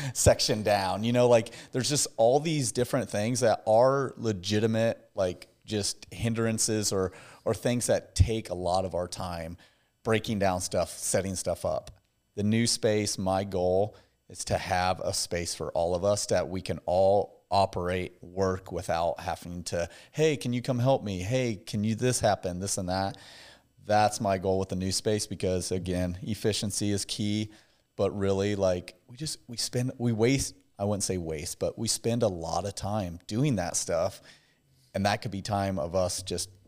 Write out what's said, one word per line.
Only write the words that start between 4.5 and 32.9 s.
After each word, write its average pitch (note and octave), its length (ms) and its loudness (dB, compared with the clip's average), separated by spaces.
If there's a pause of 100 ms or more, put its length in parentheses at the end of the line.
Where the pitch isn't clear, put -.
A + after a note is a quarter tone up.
like, F#2 320 -2 (180)
just G#2 460 -4
hindrances A2+ 840 0
or, F#2+ 200 0 (320)
or A2+ 100 2
things B2 320 0
that - 300 0
take A2+ 340 2
a F2+ 40 -4
lot F2+ 300 0
of F2 120 -6
our F2+ 100 -2
time, F2 500 -8 (460)
breaking A2 380 0
down F#2 200 2
stuff, F2 300 -2
setting F#2+ 460 -2
stuff - 280 -4
up. D#2+ 260 -4 (460)
The G#2 80 -2
new A2+ 240 4
space, G#2+ 500 0
my F#2+ 240 0
goal F#2+ 540 0 (320)
is - 160 -12
to G2+ 120 -2
have F2+ 440 0
a F#2 120 -4
space - 440 -4
for D#2 160 -8
all E2+ 240 0
of F2 80 -2
us G2+ 220 2
that F2+ 220 0
we F#2 120 -4
can F2 260 -6
all F#2+ 480 4 (160)
operate, F#2 600 0 (100)
work F#2 480 -2
without E2+ 480 -2
having F2 460 -8
to, F2 240 -2 (240)
"Hey, D#3 240 2
can A#2+ 160 -6
you B2 100 -4
come B2 160 -2
help C3 240 2
me? G2 160 -6
Hey, A#2 380 -2
can - 260 -6
you, A2 140 0
this B2 240 0
happen, F#2 400 0
this G2 180 -4
and F#2 120 -4
that." F#2+ 260 -2 (720)
That's G#2+ 340 4
my G2 180 2
goal F#2+ 220 2
with F#2+ 80 -2
the F#2+ 80 -4
new F#2 160 -2
space G#2+ 340 0
because, F#2 460 -2
again, F2+ 500 -2
efficiency G#2 680 -2
is G2+ 120 0
key, G#2 460 -2 (460)
but G2 200 2
really, G2 380 2
like, F#2 400 0 (140)
we B2 80 -20
just, D3+ 220 -8 (100)
we A#2 80 -12
spend, B2 420 -2
we A#2+ 140 2
waste, B2 420 2 (240)
I G2+ 60 -2
wouldn't G2+ 180 0
say F#2+ 160 -2
waste, D#2+ 400 -6
but E2+ 200 -2
we A2+ 100 -4
spend A#2+ 340 0
a A2 60 2
lot E2+ 380 -2
of G2+ 100 -6
time G2 500 -4